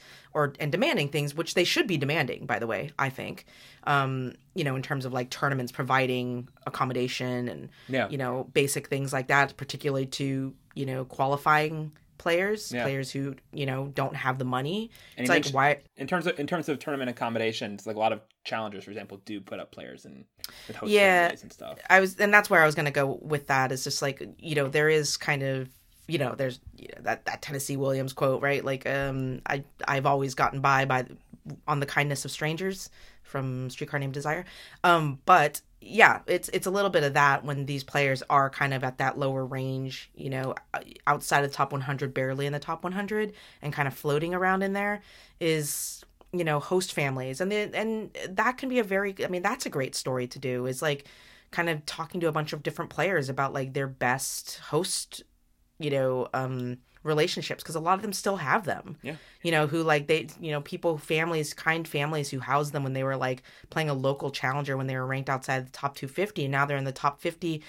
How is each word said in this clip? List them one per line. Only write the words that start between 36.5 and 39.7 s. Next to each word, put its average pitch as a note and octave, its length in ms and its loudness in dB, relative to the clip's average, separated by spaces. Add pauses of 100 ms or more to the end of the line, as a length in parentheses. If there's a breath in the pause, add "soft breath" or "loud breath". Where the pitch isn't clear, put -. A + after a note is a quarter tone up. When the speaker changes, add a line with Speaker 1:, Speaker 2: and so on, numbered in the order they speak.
Speaker 1:
it's F#3 160 -2
a F#3+ 40 0
little G3 200 2
bit F3 120 4
of C#3 120 2
that C#3+ 300 6
when C#3+ 220 -4
these C#3 160 -4
players C3+ 480 0
are C#3 180 6
kind C#3 240 -2
of C3 120 -2
at B2+ 140 -4
that C3 200 0
lower C3+ 260 -2
range, C3 720 -6